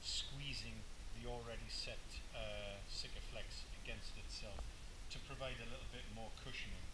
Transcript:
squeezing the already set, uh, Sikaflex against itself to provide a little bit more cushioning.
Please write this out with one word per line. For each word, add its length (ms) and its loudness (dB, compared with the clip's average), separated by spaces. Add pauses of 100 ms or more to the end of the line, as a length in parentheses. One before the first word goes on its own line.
squeezing 800 2 (320)
the 80 -2
already 480 0
set, 320 2 (320)
uh, 560 0
Sikaflex 720 0 (160)
against 400 0
itself 400 0 (480)
to 160 0
provide 400 0
a 80 0
little 240 0
bit 160 -2
more 320 0
cushioning. 400 0 (100)